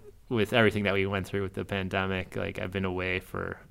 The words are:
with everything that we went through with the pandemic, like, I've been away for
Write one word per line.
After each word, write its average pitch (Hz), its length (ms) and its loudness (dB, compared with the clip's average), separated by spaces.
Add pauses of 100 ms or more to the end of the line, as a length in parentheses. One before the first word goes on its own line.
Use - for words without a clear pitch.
(300)
with 110 220 2
everything 107 320 6
that 95 100 2
we 98 120 2
went 98 220 -2
through 101 160 -2
with 95 100 -6
the 98 100 -6
pandemic, 95 720 -2
like, 95 240 -4
I've 98 120 -4
been 95 140 -2
away 90 340 -2
for 92 400 -6 (120)